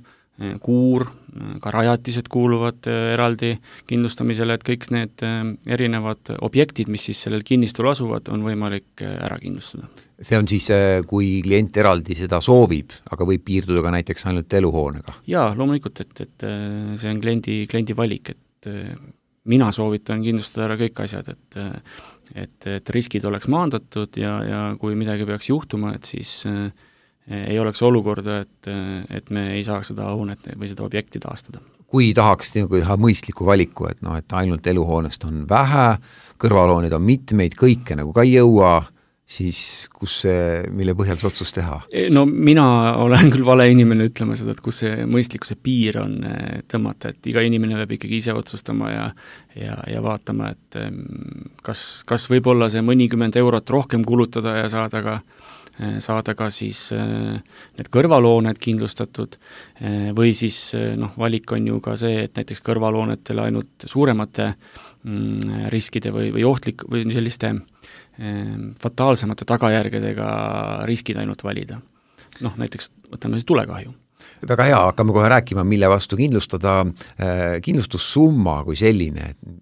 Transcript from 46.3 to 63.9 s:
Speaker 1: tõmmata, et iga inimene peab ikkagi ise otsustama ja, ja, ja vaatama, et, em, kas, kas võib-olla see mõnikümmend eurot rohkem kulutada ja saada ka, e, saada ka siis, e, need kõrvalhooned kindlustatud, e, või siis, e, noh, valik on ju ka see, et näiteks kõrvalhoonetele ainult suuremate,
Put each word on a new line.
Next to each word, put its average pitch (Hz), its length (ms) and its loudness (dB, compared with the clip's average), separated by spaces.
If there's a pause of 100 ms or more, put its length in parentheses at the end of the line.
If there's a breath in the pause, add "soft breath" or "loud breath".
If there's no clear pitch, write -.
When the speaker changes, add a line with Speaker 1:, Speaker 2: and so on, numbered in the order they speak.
Speaker 1:
tõmmata, 110 460 -6
et - 180 -8
iga 117 160 2
inimene 110 320 0
peab 107 160 -4
ikkagi 107 240 -6
ise 113 160 -4
otsustama 110 560 -6
ja, 55 140 -6 (500 loud breath)
ja, 107 220 -10 (100)
ja 110 160 -6
vaatama, 110 480 -4
et, - 320 -14
em, - 160 -8 (640)
kas, - 480 -8
kas 117 220 -2
võib-olla 120 380 4
see 110 120 -2
mõnikümmend 117 560 4
eurot 120 320 2
rohkem 131 320 2
kulutada 113 640 0
ja - 80 -2
saada 110 340 -4
ka, 110 100 -4 (640 loud breath)
e, 107 140 -6 (100)
saada 110 320 -4
ka 107 160 -6
siis, 104 400 -6
e, 110 160 -4 (720 loud breath)
need - 160 -12
kõrvalhooned 117 640 6
kindlustatud, 110 800 -6 (400 loud breath)
e, 104 180 -6 (140)
või 113 240 4
siis, 110 240 -4 (160)
e, 113 140 -4 (100)
noh, 110 160 -6
valik 113 400 -2
on 110 160 -2
ju 110 160 -2
ka 110 80 -4
see, 110 320 -2
et - 80 -12
näiteks - 320 -10
kõrvalhoonetele 110 800 -2
ainult 110 400 -6
suuremate, 107 720 0 (500 loud breath)